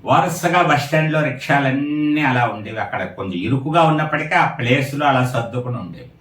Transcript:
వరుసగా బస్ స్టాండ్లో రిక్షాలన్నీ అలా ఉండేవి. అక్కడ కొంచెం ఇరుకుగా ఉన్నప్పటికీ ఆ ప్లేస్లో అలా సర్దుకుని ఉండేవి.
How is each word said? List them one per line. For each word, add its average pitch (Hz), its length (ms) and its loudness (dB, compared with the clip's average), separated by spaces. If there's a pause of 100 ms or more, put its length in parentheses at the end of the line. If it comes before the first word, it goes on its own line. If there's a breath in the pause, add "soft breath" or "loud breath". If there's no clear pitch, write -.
వరుసగా 170 560 2
బస్ 151 240 2
స్టాండ్లో 156 360 2
రిక్షాలన్నీ 147 1000 0
అలా 123 240 2
ఉండేవి. 107 320 -6
అక్కడ 104 260 -4
కొంచెం 95 380 -6
ఇరుకుగా 135 420 2
ఉన్నప్పటికీ 156 520 0
ఆ 165 120 4
ప్లేస్లో 135 600 0
అలా - 200 2
సర్దుకుని 123 500 -4
ఉండేవి. 85 320 -12 (120)